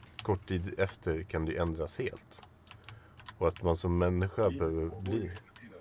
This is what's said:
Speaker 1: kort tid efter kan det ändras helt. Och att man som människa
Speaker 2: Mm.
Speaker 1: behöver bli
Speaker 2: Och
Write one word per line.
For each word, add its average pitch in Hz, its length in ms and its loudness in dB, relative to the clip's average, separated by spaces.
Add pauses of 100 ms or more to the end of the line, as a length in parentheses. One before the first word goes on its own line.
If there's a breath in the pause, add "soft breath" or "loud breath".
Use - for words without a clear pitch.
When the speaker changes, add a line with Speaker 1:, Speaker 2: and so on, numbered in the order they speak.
(220)
Speaker 1:
kort 98 260 0
tid 90 300 -2
efter 85 460 0
kan 80 220 -2
det 80 120 0
ändras 82 400 0
helt. - 440 -8 (960 loud breath)
Och 85 100 4
att - 160 -2
man 85 140 4
som 87 200 2
människa 90 480 4
Speaker 2:
Mm. 90 120 2
Speaker 1:
behöver 82 440 0
bli 95 300 -2
Speaker 2:
Och - 320 -18 (180)